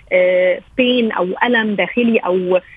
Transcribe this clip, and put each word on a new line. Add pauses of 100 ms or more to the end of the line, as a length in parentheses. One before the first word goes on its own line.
(120)
آه، (160)
بين
أو (180)
ألم
داخلي
أو، (200)